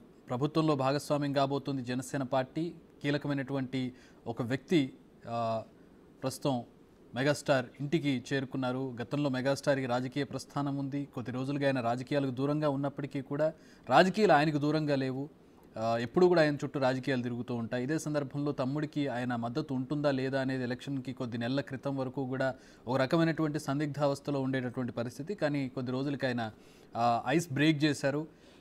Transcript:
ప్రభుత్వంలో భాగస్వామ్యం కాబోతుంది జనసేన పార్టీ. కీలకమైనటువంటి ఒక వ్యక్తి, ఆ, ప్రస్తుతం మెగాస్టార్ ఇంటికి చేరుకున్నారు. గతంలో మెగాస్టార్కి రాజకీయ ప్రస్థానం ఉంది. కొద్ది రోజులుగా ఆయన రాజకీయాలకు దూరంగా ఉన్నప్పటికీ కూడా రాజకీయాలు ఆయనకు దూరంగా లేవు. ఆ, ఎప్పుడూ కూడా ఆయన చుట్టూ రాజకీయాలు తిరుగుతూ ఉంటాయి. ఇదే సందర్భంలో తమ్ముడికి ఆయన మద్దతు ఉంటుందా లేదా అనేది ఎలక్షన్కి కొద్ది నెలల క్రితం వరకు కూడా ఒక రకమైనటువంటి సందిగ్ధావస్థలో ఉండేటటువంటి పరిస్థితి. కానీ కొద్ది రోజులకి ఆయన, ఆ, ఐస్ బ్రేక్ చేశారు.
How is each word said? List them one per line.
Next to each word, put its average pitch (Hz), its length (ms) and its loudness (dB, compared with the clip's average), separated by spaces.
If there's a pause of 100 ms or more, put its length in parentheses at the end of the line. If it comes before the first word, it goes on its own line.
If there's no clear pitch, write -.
(280)
ప్రభుత్వంలో 147 480 2
భాగస్వామ్యం 143 560 0
కాబోతుంది 139 500 0
జనసేన 131 400 -4
పార్టీ. 135 500 -2 (300)
కీలకమైనటువంటి 135 880 -2 (340)
ఒక 117 160 -6
వ్యక్తి, 131 500 0 (360)
ఆ, 113 340 -2 (600)
ప్రస్తుతం 131 420 -2 (500)
మెగాస్టార్ 135 520 0 (140)
ఇంటికి 143 520 0
చేరుకున్నారు. 131 680 -4
గతంలో 143 280 -2
మెగాస్టార్కి 131 560 0
రాజకీయ 127 380 -2
ప్రస్థానం 139 520 -4
ఉంది. 139 380 -4
కొద్ది 123 180 -6
రోజులుగా 139 340 -2
ఆయన 135 140 2
రాజకీయాలకు 127 500 0
దూరంగా 147 380 0
ఉన్నప్పటికీ 139 520 -2
కూడా 147 320 0 (360)
రాజకీయాలు 185 440 6
ఆయనకు 151 260 6
దూరంగా 147 380 2
లేవు. 131 320 -2 (500)
ఆ, 113 200 0
ఎప్పుడూ 180 300 4
కూడా 175 140 8
ఆయన 147 120 4
చుట్టూ 139 260 -4
రాజకీయాలు 131 420 2
తిరుగుతూ 120 320 -4
ఉంటాయి. 120 300 -2
ఇదే 156 140 0
సందర్భంలో 143 540 -2
తమ్ముడికి 143 560 -2
ఆయన 123 280 -2
మద్దతు 120 380 -4
ఉంటుందా 143 360 0
లేదా 135 300 0
అనేది 131 240 -2
ఎలక్షన్కి 127 480 -6
కొద్ది 120 260 -6
నెలల 123 220 0
క్రితం 139 360 -6
వరకు 131 300 -4
కూడా 131 280 0 (340)
ఒక 127 80 0
రకమైనటువంటి 156 600 2
సందిగ్ధావస్థలో 143 840 -2
ఉండేటటువంటి 127 520 -2
పరిస్థితి. 127 420 -6
కానీ 143 340 -2
కొద్ది 127 240 -6
రోజులకి 139 340 -2
ఆయన, 117 240 -2 (460)
ఆ, 117 300 4
ఐస్ 151 260 0
బ్రేక్ 147 320 4
చేశారు. 147 420 0 (340)